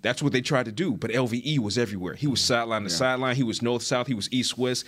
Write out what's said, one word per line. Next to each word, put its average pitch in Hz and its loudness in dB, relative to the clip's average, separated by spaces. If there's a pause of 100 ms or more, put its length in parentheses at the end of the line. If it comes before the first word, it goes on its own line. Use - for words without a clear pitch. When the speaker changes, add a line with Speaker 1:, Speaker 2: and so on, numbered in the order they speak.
Speaker 1:
That's 120 0
what 143 2
they 127 2
tried 127 0
to 110 -6
do, 135 -2
but 110 -4
L 127 2
V 120 -2
E 147 2
was 104 0
everywhere. 98 -2
He 147 -2
was 120 2
sideline 113 2
to 98 -6
Speaker 2:
Yeah. 85 -2
Speaker 1:
sideline. 127 2
He 135 2
was 110 0
north-south. 123 0
He 135 -2
was 101 -6
east-west. 123 0